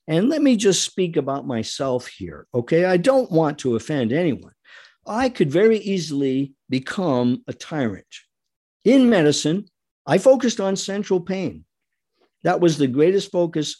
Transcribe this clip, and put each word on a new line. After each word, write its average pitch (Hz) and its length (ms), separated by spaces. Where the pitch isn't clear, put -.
and 175 240
let 311 100
me 269 160
just 190 260
speak 170 360
about 135 280
myself 123 600
here, 80 480
okay? 160 320
I 185 100
don't 254 340
want 151 280
to 120 180
offend 123 340
anyone. 139 420
I 247 220
could 175 220
very 214 280
easily 143 760
become 131 760
a 123 60
tyrant. 117 540
In 247 260
medicine, 160 560
I 147 100
focused 240 440
on 196 160
central 196 440
pain. 175 460
That 170 160
was 160 180
the 143 80
greatest 165 460
focus 170 480